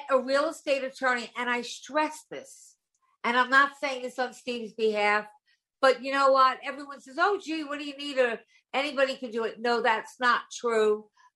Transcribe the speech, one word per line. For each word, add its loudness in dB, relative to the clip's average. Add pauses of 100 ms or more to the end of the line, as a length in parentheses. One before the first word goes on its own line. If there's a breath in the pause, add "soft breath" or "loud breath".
a 4
real 0
estate -4
attorney, -4
and -4
I -2
stress -4
this, -16 (500)
and 0
I'm 2
not 6 (100)
saying -6
this -8
on -4
Steve's -8
behalf, 2 (560)
but 4
you -6
know 4
what? 4
Everyone -12
says, -14
"Oh, 2
gee, -6
what -8
do -10
you -10
need?" -6
Or 2 (340 soft breath)
anybody 0
can -10
do -2
it. -8
No, 0
that's 0
not 2 (100)
true. 0 (300 soft breath)